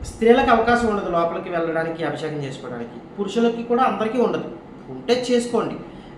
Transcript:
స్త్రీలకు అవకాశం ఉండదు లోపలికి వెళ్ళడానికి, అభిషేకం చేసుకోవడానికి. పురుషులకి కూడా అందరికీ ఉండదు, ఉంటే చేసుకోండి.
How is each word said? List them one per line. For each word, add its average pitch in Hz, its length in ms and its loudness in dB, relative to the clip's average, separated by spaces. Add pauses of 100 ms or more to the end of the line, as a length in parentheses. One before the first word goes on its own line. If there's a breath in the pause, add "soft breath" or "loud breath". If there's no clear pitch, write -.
స్త్రీలకు 247 480 6
అవకాశం 233 360 4
ఉండదు 196 220 0
లోపలికి 170 400 0
వెళ్ళడానికి, 165 540 -2
అభిషేకం 147 320 -4
చేసుకోవడానికి. 123 840 -10
పురుషులకి 233 440 0
కూడా 247 200 2
అందరికీ 220 380 0
ఉండదు, 170 360 0 (320)
ఉంటే - 420 0
చేసుకోండి. 226 440 0 (420 loud breath)